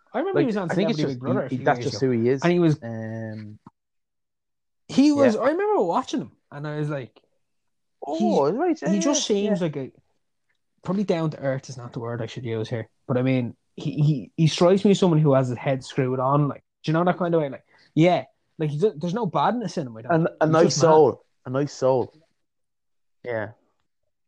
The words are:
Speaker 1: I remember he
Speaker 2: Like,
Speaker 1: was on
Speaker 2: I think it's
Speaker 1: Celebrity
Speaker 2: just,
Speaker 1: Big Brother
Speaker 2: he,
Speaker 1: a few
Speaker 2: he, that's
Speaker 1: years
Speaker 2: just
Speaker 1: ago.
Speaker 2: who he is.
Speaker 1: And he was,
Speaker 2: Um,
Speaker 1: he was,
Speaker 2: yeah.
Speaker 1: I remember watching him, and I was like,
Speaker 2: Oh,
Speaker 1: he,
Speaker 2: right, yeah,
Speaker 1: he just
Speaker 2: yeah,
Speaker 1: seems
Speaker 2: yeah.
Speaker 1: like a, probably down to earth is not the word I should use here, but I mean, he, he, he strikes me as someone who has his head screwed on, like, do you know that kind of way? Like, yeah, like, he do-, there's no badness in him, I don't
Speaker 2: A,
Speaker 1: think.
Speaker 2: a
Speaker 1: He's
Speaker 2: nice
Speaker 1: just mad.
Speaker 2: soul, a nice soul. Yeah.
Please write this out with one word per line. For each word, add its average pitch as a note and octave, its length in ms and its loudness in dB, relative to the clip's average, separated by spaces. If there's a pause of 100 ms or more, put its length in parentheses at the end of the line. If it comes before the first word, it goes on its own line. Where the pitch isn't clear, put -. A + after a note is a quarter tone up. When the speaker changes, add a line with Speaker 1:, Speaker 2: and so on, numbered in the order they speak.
(140)
Speaker 1:
I A3 60 -2
remember F#4 220 0
he D4 40 2
Speaker 2:
Like, - 20 0
Speaker 1:
was G#3 100 -2
on F3 140 -4
Speaker 2:
I - 40 -4
think F#3 160 2
it's D3+ 80 -4
Speaker 1:
Celebrity C#3+ 160 -2
Speaker 2:
just, A#2+ 40 -12
Speaker 1:
Big - 0 - (140)
Brother G#3 80 0
Speaker 2:
he, - 40 -6
Speaker 1:
a - 40 -10
few C3 80 -4
Speaker 2:
he, - 60 -10
that's C#3 160 2
Speaker 1:
years A#2+ 120 -4
Speaker 2:
just A2 120 -4
Speaker 1:
ago. C3 100 2
Speaker 2:
who A#2 80 0
he A#2 80 2
is. C3+ 140 0
Speaker 1:
And F3 80 4
he F3 80 2
was, D#3+ 240 2
Speaker 2:
Um, A2 760 -10 (1300)
Speaker 1:
he D4 240 4
was, C4+ 240 4
Speaker 2:
yeah. G#3+ 60 -4
Speaker 1:
I B3 80 0
remember F#4+ 340 0
watching G#3+ 380 -4
him, A2 100 -12 (200)
and C#3+ 160 -10
I D3+ 100 -8
was D3+ 120 -4
like, C#3 300 -10 (880)
Speaker 2:
Oh, D#3+ 460 0
Speaker 1:
he, G#3+ 60 -4
Speaker 2:
right, E4+ 240 -2
yeah, - 100 -2
Speaker 1:
he G3+ 80 2
just D4+ 300 0
Speaker 2:
yeah, G#3+ 60 0
Speaker 1:
seems G3+ 260 0
Speaker 2:
yeah. F3+ 40 0
Speaker 1:
like D3 120 -6
a, C3 140 -10 (920)
probably F#3+ 220 -2
down E3 260 0
to - 80 -12
earth C3+ 300 -4
is B2 80 -16
not A#2+ 160 -14
the C3 80 -10
word A#2+ 200 -6
I A2+ 60 -6
should A#2+ 180 -14
use A2+ 240 -4
here, A2+ 200 -8 (180)
but B2+ 100 0
I B2 40 0
mean, B2+ 340 0 (200)
he, - 160 -6
he, D3 460 0
he E3 100 4
strikes F#3 380 4
me G3+ 60 6
as F#3+ 80 2
someone E3+ 200 4
who D3+ 140 4
has C3 140 4
his A#2+ 100 -4
head C3+ 260 -4
screwed B2+ 360 -2
on, C#3+ 300 2
like, - 140 -10 (200)
do D#3 80 -2
you - 20 0
know E3 120 2
that F3+ 120 2
kind F3 160 -2
of E3 80 2
way? C#3 80 -2
Like, A#2+ 140 -14 (320)
yeah, E3 300 4 (340)
like, D#3 100 -2
he C#3+ 80 -6
do-, G3 200 0
there's F3 160 -6
no A#3 120 -4
badness F#3+ 520 -2
in D3 100 -6
him, A2 100 -16
I A2+ 40 -14
don't C3 100 -6
Speaker 2:
A, E3 60 4
Speaker 1:
think. E3 120 2 (120)
Speaker 2:
a D#3+ 40 4
Speaker 1:
He's D#3 60 2
Speaker 2:
nice D#3+ 140 6
Speaker 1:
just D3+ 120 0
mad. C#3+ 120 -2
Speaker 2:
soul, D3+ 360 6 (200)
a C3 40 -10
nice C#3 240 -4
soul. C3 400 0 (1080)
Yeah. A2 260 -6 (800)